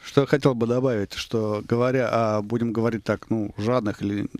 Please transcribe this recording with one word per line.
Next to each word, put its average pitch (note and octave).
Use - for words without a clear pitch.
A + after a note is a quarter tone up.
Что -
я C3
хотел C#3
бы A2+
добавить, A#2+
что G#2+
говоря B2
о, G#2+
будем A2+
говорить A2+
так, -
ну, A2
жадных G#2+
или G2+